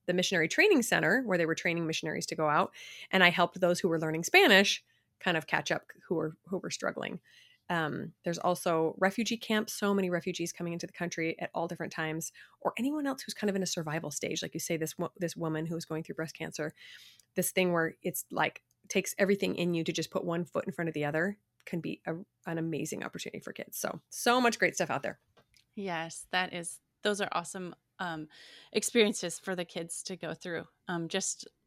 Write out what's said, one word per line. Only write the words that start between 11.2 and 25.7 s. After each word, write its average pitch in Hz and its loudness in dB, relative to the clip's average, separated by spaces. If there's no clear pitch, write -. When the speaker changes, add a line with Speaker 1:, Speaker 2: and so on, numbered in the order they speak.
Speaker 1:
at - -8
all 170 -2
different 170 -8
times, 160 -4
or - -2
anyone 285 -2
else 269 -4
who's - -10
kind 214 -2
of 190 0
in 190 0
a 175 -2
survival 156 -4
stage. - -4
Like 160 -8
you 160 -4
say, - -2
this 156 -4
wo-, 170 -4
this 170 -4
woman 160 -2
who 165 -4
was 165 -8
going 160 -4
through 160 -10
breast 160 -6
cancer, 160 -6
this 175 0
thing 180 4
where 165 2
it's - -4
like, - -2
takes - -2
everything 196 2
in 175 0
you 165 0
to 165 -2
just 165 -4
put 185 -2
one 170 0
foot - -4
in - -6
front 165 -4
of 156 -6
the 147 -2
other 160 0
can 170 -4
be - -6
a, 165 -4
an 165 -4
amazing 160 -4
opportunity - -8
for - -10
kids. - -10
So, - -6
so 247 2
much 233 2
great 185 2
stuff 160 0
out 135 -2
there. - -6